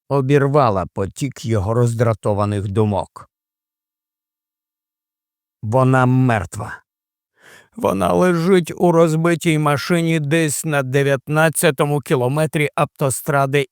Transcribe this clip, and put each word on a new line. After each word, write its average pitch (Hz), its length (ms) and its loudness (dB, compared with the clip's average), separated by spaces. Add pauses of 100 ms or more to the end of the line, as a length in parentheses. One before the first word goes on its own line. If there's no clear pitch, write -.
обірвала 135 760 2
потік 107 580 -8
його 110 300 -2
роздратованих 110 960 0
думок. 101 640 -2 (2250)
Вона 127 440 2
мертва. 123 760 0 (920)
Вона 190 360 0
лежить 180 640 2
у 175 160 2
розбитій 165 680 2
машині 165 600 0
десь 151 440 -2
на 147 180 -2
дев'ятнадцятому 147 1160 0
кілометрі 143 760 -2
автостради 139 960 -2